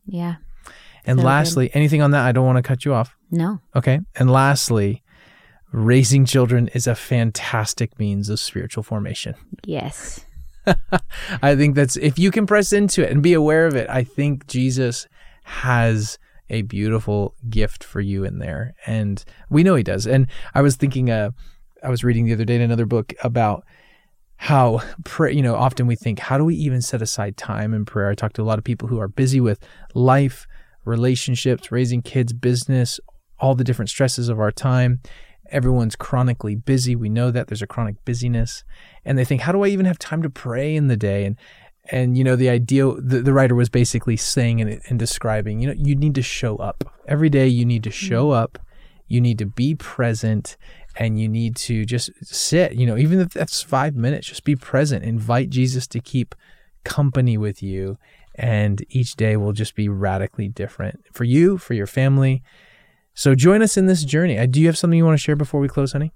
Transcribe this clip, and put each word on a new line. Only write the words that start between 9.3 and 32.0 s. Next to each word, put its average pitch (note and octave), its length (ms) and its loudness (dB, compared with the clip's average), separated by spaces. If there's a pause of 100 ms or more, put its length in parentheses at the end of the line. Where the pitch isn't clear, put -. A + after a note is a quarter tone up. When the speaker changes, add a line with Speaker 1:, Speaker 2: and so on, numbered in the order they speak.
Speaker 1:
Yes. - 600 -10 (400)
Speaker 2:
<laughs> - 760 -2
I C#3+ 140 4
think C#3+ 200 2
that's, C#3+ 220 2
if D3 220 0
you F#3 120 4
can G#3+ 140 0
press G#3 280 2
into G3+ 300 2
it G2 80 0
and C#3+ 120 4
be F3 100 6
aware D#3+ 340 4
of D3 80 0
it, A#2 140 -2
I B2 140 0
think C#3+ 440 -4
Jesus B2+ 600 -2 (360)
has A2+ 760 0 (320)
a A2+ 140 -4
beautiful G#2 720 -2 (140)
gift G#2+ 340 0
for - 180 -8
you G2 220 -2
in F#2 160 -6
there. E2 340 -8 (120)
And G#2+ 380 -4 (260)
we D3+ 140 4
know F#3 120 6
he A#2+ 80 2
does. F#2+ 240 -2
And C3 200 4 (260)
I C#3 80 2
was C#3 140 4
thinking, C3 340 0
uh, A2 220 0 (520)
I C3 60 -6
was B2 140 -2
reading A#2 220 2
the A2+ 80 2
other A2 120 -2
day A#2+ 100 0
in A#2+ 60 2
another A#2 240 0
book A2 280 -2 (100)
about A#2 400 0 (720)
how B2 440 2 (220)
pray-, - 300 -2
you C#3+ 80 2
know, A#2+ 140 2
often B2 320 0
we A#2+ 80 2
think, A2 240 -4
"How - 180 -2
do D3+ 80 2
we E3+ 100 2
even C#3 260 -2
set A#2 200 -4
aside G#2 360 -6
time G#2+ 360 -4
in G#2+ 120 -2
prayer?" G2+ 240 -2
I G2+ 60 0
talk - 180 -4
to A2+ 80 -6
a G#2+ 40 -2
lot A2 140 0
of - 40 -10
people A2+ 240 -6
who A#2 120 -2
are G2+ 80 -4
busy C3 340 2
with G#2+ 180 0 (360)
life, C3 500 2 (400)
relationships, B2 840 -2
raising B2 320 0